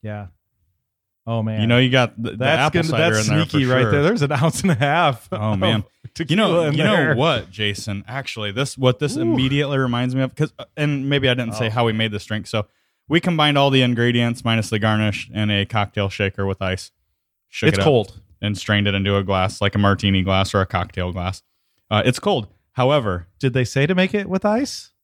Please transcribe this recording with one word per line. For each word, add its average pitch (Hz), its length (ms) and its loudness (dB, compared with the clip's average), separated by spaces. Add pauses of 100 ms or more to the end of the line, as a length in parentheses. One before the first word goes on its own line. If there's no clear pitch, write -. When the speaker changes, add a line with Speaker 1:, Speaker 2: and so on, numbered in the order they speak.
Speaker 1:
Yeah. 104 240 -10 (1000)
Oh, 113 160 -2
man. 107 200 -2
Speaker 2:
You 110 40 2
know 120 120 4
you 127 120 4
got 123 320 2
the, 113 100 -4
the - 40 -10
Speaker 1:
That's 131 240 0
Speaker 2:
apple 156 220 2
Speaker 1:
gonna, 160 60 -2
Speaker 2:
cider 160 260 2
Speaker 1:
that's - 140 2
Speaker 2:
in - 80 2
there 156 100 2
Speaker 1:
sneaky 147 180 0
Speaker 2:
for 127 100 2
Speaker 1:
right 131 80 4
Speaker 2:
sure. 110 100 2
Speaker 1:
there. 143 100 2
There's 190 200 2
an 143 100 0
ounce 147 300 0
and 196 80 2
a 165 40 4
half 143 580 0
Speaker 2:
Oh, 107 200 -2
Speaker 1:
of 104 60 0
Speaker 2:
man. 110 260 0 (300)
Speaker 1:
tequila - 160 -8
Speaker 2:
You 160 60 2
know, 180 280 2
Speaker 1:
in 147 100 0
Speaker 2:
you 131 100 0
know 208 120 2
Speaker 1:
there. 160 200 2
Speaker 2:
what, 127 340 0
Jason? 101 560 -6
Actually, 113 460 -8
this, 131 240 -4
what 127 220 2
this 147 180 -4
Speaker 1:
Ooh. 302 60 -4
Speaker 2:
immediately 135 560 0
reminds 127 360 -2
me 131 80 0
of, 131 120 -4
'cause, 156 240 -4
uh, 131 60 -12 (120)
and 143 320 -2
maybe 139 200 0
I 123 60 2
didn't 117 200 -4
say 110 140 -2
Speaker 1:
Oh. - 20 -2
Speaker 2:
how 120 160 0
we 113 80 0
made 110 180 -2
this 101 140 -8
drink. 107 200 -6
So 107 200 -4 (420)
we 156 120 2
combined 151 360 2
all 139 140 4
the 135 120 4
ingredients 120 600 0
minus 113 260 0
the 110 80 -2
garnish 107 540 0
in 107 180 -2
a 101 140 0
cocktail 101 460 -2
shaker 98 360 -4
with 98 140 -4
ice. 92 300 -6 (580)
Shook - 220 0
Speaker 1:
It's 190 80 0
Speaker 2:
it 196 40 2
up - 20 2
Speaker 1:
cold. 131 360 2 (200)
Speaker 2:
and 104 160 -2
strained 101 320 0
it 101 60 0
into 98 220 2
a 101 80 0
glass, 95 360 0
like 101 140 0
a 104 40 0
martini 98 440 4
glass 95 320 0
or 101 60 4
a 92 60 2
cocktail 90 460 -4
glass. 90 300 -6 (480)
Uh, 107 140 2
it's 127 140 0
cold. 151 300 -2 (240)
However, 123 540 0 (140)
Speaker 1:
Did 135 120 -2
they 123 120 0
say 135 220 0
to 185 80 0
make 185 200 0
it 202 140 -2
with 185 160 -4
ice? 220 480 -4 (120)